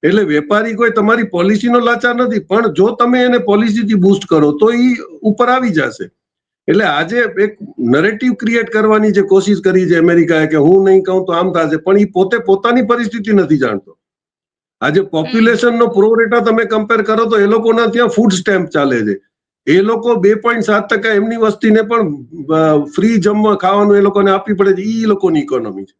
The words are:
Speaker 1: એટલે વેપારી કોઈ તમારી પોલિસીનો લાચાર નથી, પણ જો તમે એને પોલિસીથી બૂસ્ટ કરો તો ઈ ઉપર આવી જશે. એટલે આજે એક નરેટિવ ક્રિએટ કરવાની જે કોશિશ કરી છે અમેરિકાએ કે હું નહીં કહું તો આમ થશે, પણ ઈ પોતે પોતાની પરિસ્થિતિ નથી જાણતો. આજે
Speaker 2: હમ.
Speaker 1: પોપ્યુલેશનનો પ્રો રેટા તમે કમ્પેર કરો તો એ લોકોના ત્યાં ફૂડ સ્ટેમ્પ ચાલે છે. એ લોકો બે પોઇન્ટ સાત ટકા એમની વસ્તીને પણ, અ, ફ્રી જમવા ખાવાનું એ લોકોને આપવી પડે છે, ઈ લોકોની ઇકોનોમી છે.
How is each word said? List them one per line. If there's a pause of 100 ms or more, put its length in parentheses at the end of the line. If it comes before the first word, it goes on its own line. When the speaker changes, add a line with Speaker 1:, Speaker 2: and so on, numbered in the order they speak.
Speaker 1:
એટલે
વેપારી
કોઈ
તમારી
પોલિસીનો
લાચાર
નથી,
પણ
જો
તમે
એને
પોલિસીથી
બૂસ્ટ
કરો
તો
ઈ (280)
ઉપર
આવી
જશે. (580)
એટલે
આજે
એક (200)
નરેટિવ
ક્રિએટ
કરવાની
જે
કોશિશ
કરી
છે
અમેરિકાએ
કે
હું
નહીં
કહું
તો
આમ
થશે,
પણ
ઈ
પોતે
પોતાની
પરિસ્થિતિ
નથી
જાણતો. (840)
આજે
Speaker 2:
હમ.
Speaker 1:
પોપ્યુલેશનનો
પ્રો
રેટા
તમે
કમ્પેર
કરો
તો
એ
લોકોના
ત્યાં
ફૂડ
સ્ટેમ્પ
ચાલે
છે. (460)
એ
લોકો
બે
પોઇન્ટ
સાત
ટકા
એમની
વસ્તીને
પણ, (400)
અ,
ફ્રી
જમવા
ખાવાનું
એ
લોકોને
આપવી
પડે
છે,
ઈ
લોકોની
ઇકોનોમી
છે.